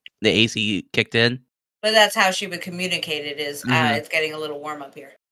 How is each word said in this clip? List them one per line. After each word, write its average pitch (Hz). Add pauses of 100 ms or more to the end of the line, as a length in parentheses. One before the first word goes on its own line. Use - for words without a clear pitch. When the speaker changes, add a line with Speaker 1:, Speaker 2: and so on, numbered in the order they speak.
(220)
Speaker 1:
the 107
A 107
C 104
kicked -
in. 120 (420)
Speaker 2:
But 214
that's 208
how 196
she 190
would 175
communicate 170
it 143
is, 143
uh, 120
Speaker 1:
Mm-hmm. 147
Speaker 2:
"It's 151
getting 156
a 156
little 147
warm 147
up 139
here." 139 (180)